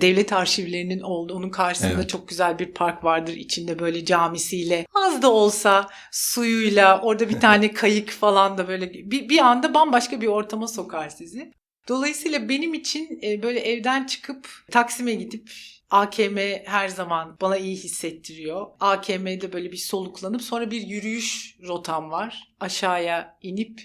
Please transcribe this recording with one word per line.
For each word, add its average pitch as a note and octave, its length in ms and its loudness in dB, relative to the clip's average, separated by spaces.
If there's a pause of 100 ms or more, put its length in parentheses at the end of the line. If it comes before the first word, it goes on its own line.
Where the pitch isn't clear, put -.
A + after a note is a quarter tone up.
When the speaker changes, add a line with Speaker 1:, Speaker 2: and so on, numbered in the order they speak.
Speaker 1:
devlet F#3+ 320 4
arşivlerinin F3+ 680 -2
olduğu, F3+ 340 -6
onun F#3 160 -6
karşısında F#3 440 0
Speaker 2:
Evet. F#3 140 -2
Speaker 1:
çok - 200 -8
güzel E3+ 300 0
bir F3 140 -6
park E3+ 320 -2
vardır. E3 280 2
İçinde E3+ 460 -6
böyle E3+ 260 -2
camisiyle, E3+ 880 0
az F4+ 280 2
da B3+ 100 8
olsa G#3 560 4 (240)
suyuyla, G#3+ 880 4
orada A3 280 0
bir G#3+ 120 -2
Speaker 2:
<laughs> - 0 -
Speaker 1:
tane G#3+ 320 6
kayık G#3 380 2
falan G3 480 4
da F3+ 100 -4
böyle F#3 240 -4
bir, A3+ 360 -6
bir D#4 100 6
anda B3+ 360 4
bambaşka C#4 460 2
bir A3 60 -2
ortama G#3+ 420 -2
sokar E3 400 -8
sizi. E3+ 440 -16 (360)
Dolayısıyla C#4 600 -2
benim D#4 260 -2
için, D#4 480 -8
e, G#3 200 -4
böyle A#3+ 180 -2
evden B3 460 -2
çıkıp - 420 -12 (220)
Taksim'e A#3+ 440 2
gidip A3 360 -10 (400)
A G3+ 200 4
K G#3 180 0
M G3 380 -4
her G3 220 0
zaman E3+ 520 -6
bana F#3+ 160 2
iyi F#3+ 200 -6
hissettiriyor. D#3+ 880 -10 (140)
A C#4+ 200 2
K F#3+ 180 -4
M'de F#3 340 -6
böyle F3+ 200 -8
bir F3+ 40 -14
soluklanıp F#3+ 680 -6
sonra A#3 280 -6
bir A3+ 100 -6
yürüyüş G#3 760 -8 (120)
rotam D#3+ 420 -6
var. G3+ 380 -8 (120)
Aşağıya F3+ 840 -2
inip G3 420 -8